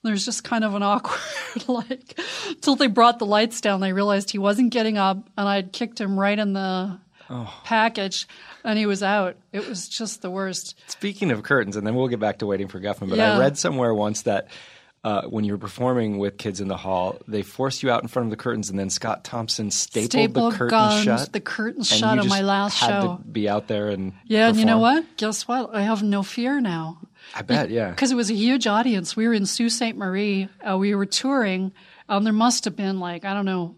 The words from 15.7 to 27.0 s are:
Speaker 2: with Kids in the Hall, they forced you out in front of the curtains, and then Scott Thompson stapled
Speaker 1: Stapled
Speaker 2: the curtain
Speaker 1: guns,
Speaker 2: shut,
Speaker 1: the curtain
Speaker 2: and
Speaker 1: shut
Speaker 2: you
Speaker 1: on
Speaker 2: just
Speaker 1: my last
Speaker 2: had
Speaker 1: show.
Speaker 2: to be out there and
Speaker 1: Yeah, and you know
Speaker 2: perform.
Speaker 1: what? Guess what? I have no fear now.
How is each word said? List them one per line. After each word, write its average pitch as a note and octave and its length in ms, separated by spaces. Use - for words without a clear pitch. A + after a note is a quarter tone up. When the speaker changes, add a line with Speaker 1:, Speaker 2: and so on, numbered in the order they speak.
Speaker 2:
with G2+ 200
Kids G2 220
in G2 80
the F#2+ 100
Hall, F#2 480
they G#2 160
forced C3 400
you C3 80
out A#2 140
in A#2 60
front A#2+ 180
of - 20
the G#2+ 80
curtains, A2 320
and F#2+ 80
then F#2+ 120
Scott - 340
Thompson A2+ 480
stapled - 400
Speaker 1:
Stapled A3+ 420
Speaker 2:
the G3+ 40
curtain A#3+ 120
Speaker 1:
guns, G#3+ 260
Speaker 2:
shut, D3+ 280
Speaker 1:
the G#3 60
curtain A3+ 400
Speaker 2:
and G#3 80
Speaker 1:
shut G#3+ 140
Speaker 2:
you A3 60
Speaker 1:
on G#3+ 100
Speaker 2:
just G3 120
Speaker 1:
my G3 120
last G3 380
Speaker 2:
had A#2+ 100
Speaker 1:
show. F2+ 220
Speaker 2:
to - 60
be G#2+ 180
out G#2 220
there G#2 180
and F#2+ 240
Speaker 1:
Yeah, A3 240
and G#3+ 100
you A3 60
know A3+ 140
Speaker 2:
perform. A#3+ 160
Speaker 1:
what? D#4+ 220
Guess G#3+ 300
what? A#3+ 260
I G#3 80
have G#3+ 220
no G3+ 200
fear B3+ 360
now. E3 380